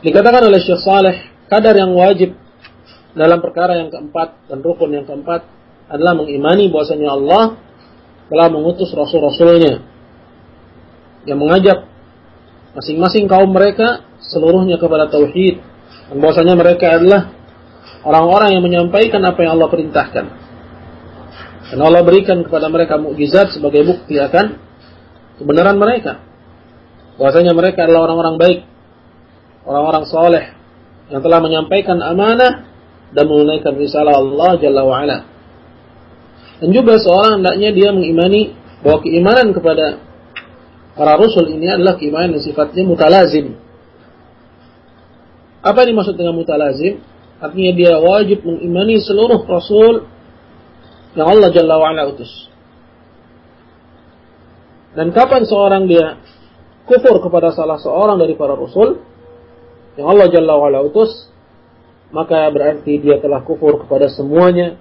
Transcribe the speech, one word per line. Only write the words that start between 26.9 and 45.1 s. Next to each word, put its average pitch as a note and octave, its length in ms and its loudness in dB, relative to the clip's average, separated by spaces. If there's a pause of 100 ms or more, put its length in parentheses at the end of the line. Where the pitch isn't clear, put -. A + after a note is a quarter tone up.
Bahwasanya E3 400 2
mereka F3+ 320 0
adalah E3 160 4
orang-orang E3 320 -4
baik, F3+ 220 0 (1040)
orang-orang D3+ 400 -4
soleh E3+ 380 0 (680)
yang C#3 140 -8
telah E3 180 2
menyampaikan F3+ 560 -2
amanah A3 720 0 (400)
dan D3 160 0
menunaikan D3 480 0
risalah D3 400 -2
Allah C#3 360 0 (120)
Jalla C#3 240 0
wa'ala. C3 320 -2 (1400)
Dan E3 80 -2
juga A3 320 4
seorang G3 400 2
hendaknya G3+ 320 -2
dia G3+ 160 2
mengimani F#3 640 0 (260)
bahwa D3+ 220 2
keimanan F#3+ 480 2
kepada D#3+ 360 0 (1080)
para D3+ 240 2
rasul F#3+ 320 2
ini D#3 160 -6
adalah F3+ 320 -2
keimanan D#3 400 -4
yang - 80 -10
sifatnya D3+ 400 -4
mutalazim. D#3+ 720 2 (2000)